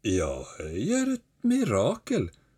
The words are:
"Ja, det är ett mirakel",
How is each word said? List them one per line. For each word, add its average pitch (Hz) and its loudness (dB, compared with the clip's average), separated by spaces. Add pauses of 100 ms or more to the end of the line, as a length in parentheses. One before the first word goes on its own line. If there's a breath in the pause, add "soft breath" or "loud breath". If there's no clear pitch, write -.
"Ja, 76 0 (120)
det 92 -4
är 262 0
ett - -8 (160)
mirakel", 190 2 (280 soft breath)